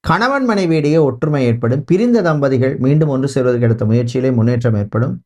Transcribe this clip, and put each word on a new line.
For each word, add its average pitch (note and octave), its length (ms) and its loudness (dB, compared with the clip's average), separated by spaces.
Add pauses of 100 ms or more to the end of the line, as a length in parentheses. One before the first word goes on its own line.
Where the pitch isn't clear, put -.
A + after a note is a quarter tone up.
(100)
கணவன் B3+ 400 0
மனைவியிடையே E3 580 0
ஒற்றுமை C#3+ 400 -2
ஏற்படும். A#2+ 420 0
பிரிந்த A3+ 380 2
தம்பதிகள் C#3 480 0 (100)
மீண்டும் D3+ 300 2
ஒன்று C3+ 180 -2
சேர்வதற்கு B2 360 2
எடுத்த A2 200 0
முயற்சியிலே B2 480 0
முன்னேற்றம் A#2+ 440 0
ஏற்படும். A#2+ 440 -4